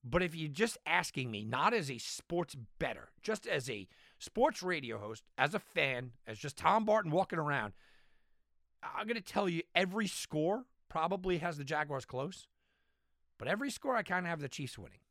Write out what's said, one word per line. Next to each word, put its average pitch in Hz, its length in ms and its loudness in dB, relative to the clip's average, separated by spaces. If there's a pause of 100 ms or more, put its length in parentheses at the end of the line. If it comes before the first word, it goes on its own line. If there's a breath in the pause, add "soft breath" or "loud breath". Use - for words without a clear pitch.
But 135 220 2
if 165 100 -2
you're 156 160 -4
just 190 360 0
asking 151 440 0
me, 104 140 -4
not 135 300 4
as 160 180 0
a 120 60 -6
sports - 580 -4 (220)
bettor, - 320 -4 (120)
just 214 240 -2
as 143 240 0
a 104 180 -6 (300 soft breath)
sports - 460 0
radio 139 340 -2
host, 107 280 -8 (120)
as 147 160 4
a 208 60 0
fan, 127 520 -2 (140)
as 110 140 -10
just - 180 -8
Tom 202 280 6
Barton 208 260 4
walking 180 280 2
around, 143 340 0 (1080 soft breath)
I'm - 260 -6
gonna 233 120 -2
tell 196 300 0
you 165 140 0 (120)
every 190 320 2
score 180 580 0 (220)
probably 175 520 0
has 165 180 -4
the 143 80 -6
Jaguars 147 400 -2
close, 139 420 -8 (920)
but 117 120 -6
every 240 220 0
score 262 260 -2
I 202 60 0
kinda 180 260 0
have 170 100 -2
the 139 80 -6
Chiefs 131 300 -6
winning. 95 220 -16 (120)